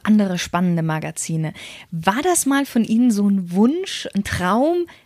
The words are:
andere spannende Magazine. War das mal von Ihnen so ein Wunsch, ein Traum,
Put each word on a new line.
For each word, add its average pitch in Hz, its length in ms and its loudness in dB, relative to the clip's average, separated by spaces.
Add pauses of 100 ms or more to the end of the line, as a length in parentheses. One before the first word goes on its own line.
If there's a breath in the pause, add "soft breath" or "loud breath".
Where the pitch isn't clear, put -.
andere 202 340 2
spannende 170 460 -2
Magazine. 156 720 -4 (360 loud breath)
War 190 320 -2
das 349 240 2
mal 277 220 2
von 226 160 0
Ihnen 240 260 2
so 202 180 2
ein 190 240 0
Wunsch, 262 600 0
ein 202 100 -2
Traum, 262 640 0 (200 loud breath)